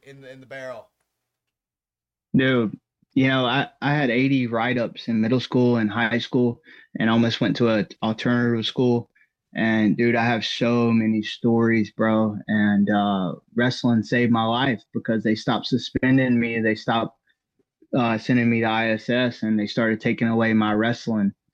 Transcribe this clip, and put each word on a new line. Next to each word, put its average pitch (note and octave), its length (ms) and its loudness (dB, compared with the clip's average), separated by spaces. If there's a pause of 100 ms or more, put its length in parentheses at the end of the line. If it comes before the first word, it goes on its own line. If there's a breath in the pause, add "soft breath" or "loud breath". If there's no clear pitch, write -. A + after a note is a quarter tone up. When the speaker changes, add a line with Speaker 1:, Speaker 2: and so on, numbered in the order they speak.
Speaker 1:
in C#3 200 -20
the, C3 100 -20
in C3 80 -20
the B2+ 80 -20
barrel. B2+ 400 -14 (1500)
Speaker 2:
Dude, B2+ 400 0 (380)
you C3 140 2
know, C3 180 0
I, B2+ 220 -2 (140)
I C#3 120 -2
had D3 160 0
eighty C3 380 0
write-ups A#2 600 -4
in A2+ 140 0
middle A2+ 180 0
school B2 380 2
and A2 140 0
high A2+ 280 -2
school B2 420 -2 (380 loud breath)
and A2 120 0
almost A#2 300 0
went A2 160 0
to A#2 120 2
a G#2+ 180 0 (140)
alternative A#2+ 640 0
school. B2 460 0 (440 soft breath)
And, A2 420 2
dude, A#2+ 180 2
I A#2 100 0
have A#2 200 0
so A#2+ 460 0
many A2 320 2
stories, A2+ 680 0
bro. A2 460 0 (100)
And, G#2 420 2
uh, G2+ 460 0 (200)
wrestling A#2+ 480 0
saved A#2+ 280 0
my A#2 140 2
life A#2 380 -2 (100)
because A2+ 300 -4
they A2 120 0
stopped - 320 -4
suspending B2+ 720 0
me. A#2 200 -2
They A2 160 0
stopped, A2+ 420 -4 (800)
uh, A#2 220 2
sending A#2+ 320 2
me A#2 80 0
to A2+ 80 0
I A2+ 220 0
S A2 200 -4
S, B2 340 -2
and A2 140 0
they G#2 80 0
started A2 360 -2
taking A#2 260 -2
away A2+ 260 0
my G#2+ 200 2
wrestling, G#2+ 600 -2 (200)